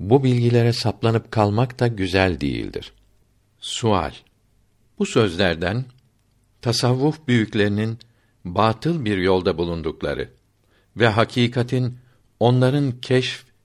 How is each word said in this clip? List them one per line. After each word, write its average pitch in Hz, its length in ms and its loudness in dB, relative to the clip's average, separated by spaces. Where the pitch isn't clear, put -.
bu 127 240 4
bilgilere 120 480 4
saplanıp 113 580 -2
kalmak 110 500 0
da 123 60 2
güzel 95 540 0
değildir. 58 520 -6
Sual. 92 540 -2
Bu 202 80 0
sözlerden 92 800 0
tasavvuf 127 680 0
büyüklerinin 107 680 0
batıl 110 600 -2
bir 104 140 0
yolda 92 400 2
bulundukları 80 680 -4
ve 113 120 4
hakikatin 120 880 0
onların 127 600 2
keşf 127 440 -2